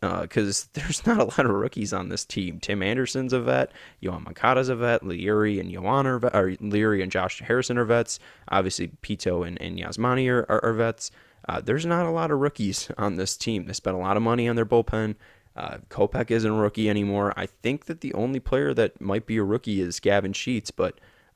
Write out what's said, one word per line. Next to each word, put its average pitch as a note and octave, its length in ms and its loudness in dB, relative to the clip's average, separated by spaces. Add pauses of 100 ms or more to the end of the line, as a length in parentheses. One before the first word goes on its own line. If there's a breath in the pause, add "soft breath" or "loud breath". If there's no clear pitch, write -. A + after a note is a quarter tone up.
uh, F2+ 240 -2
'cause G2+ 440 -2
<laughs> - 40 -20
there's D3 320 -6
not A3+ 140 4
a B2 60 2
lot - 200 0
of A2+ 60 4
rookies G2+ 420 -2
on F#2 160 -4
this - 160 -6
team. F2+ 340 -6
Tim G2+ 220 -4
Anderson's B2+ 520 0
a B2+ 60 2
vet, C3 320 0 (300 loud breath)
Yoan F2+ 220 -6
Moncada's B2+ 460 0
a B2+ 60 0
vet, A#2 280 2
Leury G2+ 560 2
and F2+ 120 -6
Yoan G#2+ 340 2
are B2+ 120 0
vet, A#2+ 180 2
or F#2+ 180 4
Leury G#2 500 2
and F#2 80 -6
Josh F#2 300 -2
Harrison A#2+ 360 0
are A#2+ 80 2
vets. A#2 320 2 (320 loud breath)
Obviously, F#2 420 0 (120)
Pito F2+ 440 -2
and, F2 140 -10
and F2 160 -6
Yasmani A#2+ 500 0
are, B2 220 4
are, - 160 4
are A#2 80 2
vets. A2+ 380 -2 (360 soft breath)
Uh, - 140 -4
there's D3 240 0
not E3+ 220 2
a E3 40 0
lot E3 200 0
of C#3+ 80 2
rookies A#2+ 580 -2
on G2+ 180 0
this F#2+ 220 -4
team. G#2+ 280 -2
They - 80 -8
spent F#2 220 -2
a F2+ 40 -2
lot G2 180 2
of A2 60 2
money A#2 240 2
on A#2 80 2
their A2+ 100 2
bullpen. A2 500 2 (380 soft breath)
Uh, - 260 -10 (100)
Kopech A#2 420 0
isn't A2 180 2
a G#2+ 60 0
rookie G#2+ 340 2
anymore. G2+ 460 0
I F#2+ 100 -6
think - 400 -4
that E3 140 -8
the - 140 -8
only B2+ 260 -2
player C#3 340 0
that A2+ 280 0
might G2+ 240 -2
be A2 100 -4
a G#2+ 80 2
rookie G#2 380 0
is F2 180 -4
Gavin G2 320 2
Sheets, A#2+ 400 -4
but, - 300 -4 (340 soft breath)